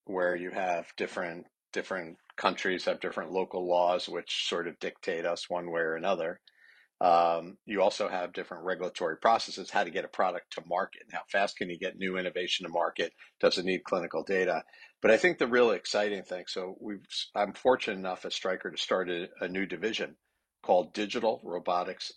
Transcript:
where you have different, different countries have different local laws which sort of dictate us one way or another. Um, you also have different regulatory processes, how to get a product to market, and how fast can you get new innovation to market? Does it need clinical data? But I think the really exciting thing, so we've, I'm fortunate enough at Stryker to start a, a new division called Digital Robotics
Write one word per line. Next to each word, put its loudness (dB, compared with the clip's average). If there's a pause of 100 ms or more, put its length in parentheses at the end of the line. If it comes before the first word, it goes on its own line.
where 0
you -6
have -2 (140)
different, -4 (260)
different -6 (180)
countries 0
have 0
different -4
local -2
laws 4
which -4
sort -2
of -10
dictate -4
us -2
one -4
way -2
or 0
another. 0 (600)
Um, 4
you 2
also 2
have -4
different -10
regulatory -2
processes, 2
how 2
to -4
get -4
a -12
product -2
to -8
market, -2
and -20
how -6 (100)
fast 0
can -4
you -8
get -6
new -4
innovation -4
to -10
market? 0 (260)
Does 4
it -4
need -2
clinical -2
data? 0 (400)
But 6
I 10
think 4
the 2
really 6
exciting -2
thing, -8
so -6
we've, -8 (300)
I'm 0
fortunate 2
enough -6
at -6
Stryker -4
to -10
start 0
a, -4 (140)
a -2
new -2
division -4 (460)
called 4
Digital -2
Robotics -2